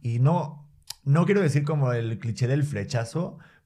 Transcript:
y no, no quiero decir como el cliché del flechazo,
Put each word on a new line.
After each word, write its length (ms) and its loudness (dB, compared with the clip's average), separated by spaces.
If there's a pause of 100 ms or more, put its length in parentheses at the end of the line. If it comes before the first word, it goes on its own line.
y 200 -2
no, 500 0 (320)
no 240 4
quiero 160 4
decir 220 2
como 280 0
el 260 -4
cliché 280 -2
del 180 0
flechazo, 760 -4 (280)